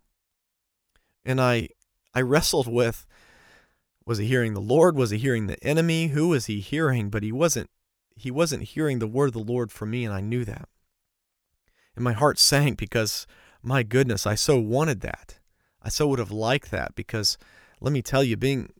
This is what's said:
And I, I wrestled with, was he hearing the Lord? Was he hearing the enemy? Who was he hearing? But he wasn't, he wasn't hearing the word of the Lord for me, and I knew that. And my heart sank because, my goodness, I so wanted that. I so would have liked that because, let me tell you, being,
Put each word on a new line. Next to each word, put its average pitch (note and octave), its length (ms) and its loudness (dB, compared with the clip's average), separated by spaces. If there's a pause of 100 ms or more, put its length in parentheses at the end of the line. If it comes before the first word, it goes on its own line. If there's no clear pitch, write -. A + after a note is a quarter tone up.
(1200)
And C3 160 0
I, A#2+ 280 2 (440)
I B2+ 100 0
wrestled C#3 440 2
with, A#2 400 0 (1000)
was A#2 140 -2
he G#2 80 -2
hearing A#2 280 0
the G2 60 -4
Lord? D3+ 360 4
Was B2 140 2
he G#2+ 80 -2
hearing A#2 280 0
the - 160 -8
enemy? E3 460 0
Who D3+ 200 0
was D3 180 2
he G#2+ 120 -2
hearing? B2+ 520 -2
But G#2 120 -2
he G#2+ 80 -4
wasn't, C3 400 -2 (460)
he A2 140 -10
wasn't D3 340 -2
hearing D3 340 -2
the A2+ 80 -2
word C3 220 0
of B2+ 40 -2
the A2+ 60 -6
Lord A2+ 320 -4
for - 160 -10
me, A#2+ 180 -4
and G#2+ 80 -4
I F#2+ 80 -4
knew A#2 240 -2
that. A2+ 240 -12 (1300)
And A#2 100 -4
my B2 80 0
heart C3 260 2
sank C#3+ 400 4
because, G#2+ 480 -2 (360)
my B2+ 200 0
goodness, A#2 440 0
I G#2 80 0
so C3+ 240 2
wanted A#2+ 420 0
that. - 380 -10 (420)
I - 80 -8
so D3 200 0
would C3+ 100 2
have G2+ 120 -4
liked A2 420 -2
that F2 220 -4
because, - 440 -4 (420)
let C#3 120 0
me C3+ 100 0
tell C3+ 220 2
you, A2+ 120 0
being, C3 440 -2